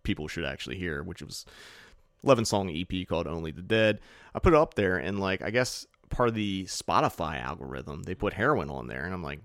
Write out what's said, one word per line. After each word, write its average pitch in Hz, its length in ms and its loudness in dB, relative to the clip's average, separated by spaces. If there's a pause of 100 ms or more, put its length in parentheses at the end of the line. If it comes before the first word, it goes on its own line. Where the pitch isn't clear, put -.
people 76 260 -2
should 82 180 -4
actually 67 320 -6
hear, 80 260 -4
which 87 180 -10
was - 240 -12 (760)
eleven 117 220 6
song 98 240 2
E 80 140 -2
P 92 220 -4
called 85 220 0
Only 82 240 -4
the - 100 -12
Dead. 107 380 4 (340)
I - 60 -4
put 170 140 6
it 151 60 10
up 160 140 2
there, 92 240 2
and, 90 220 -2
like, 95 240 0
I 98 80 -2
guess 123 340 0 (240)
part 120 200 2
of 113 60 0
the 101 300 -2
Spotify 85 800 0
algorithm, 67 600 -8
they 90 120 -6
put 101 180 0
Heroin 101 360 2
on 65 180 -6
there, 62 160 -8
and 90 100 -6
I'm 90 100 -6
like, 73 220 -8